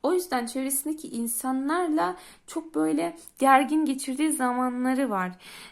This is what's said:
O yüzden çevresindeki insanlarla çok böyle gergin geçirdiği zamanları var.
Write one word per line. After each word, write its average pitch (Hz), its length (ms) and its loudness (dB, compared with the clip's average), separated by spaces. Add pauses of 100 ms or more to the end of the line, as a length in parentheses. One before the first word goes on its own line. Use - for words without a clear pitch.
O 302 100 2
yüzden 269 320 0
çevresindeki 277 640 -4
insanlarla 285 1080 -2 (320)
çok 320 280 -10
böyle 311 420 0 (220)
gergin 277 460 6
geçirdiği 269 460 -2
zamanları 254 800 0
var. 185 220 -2 (400)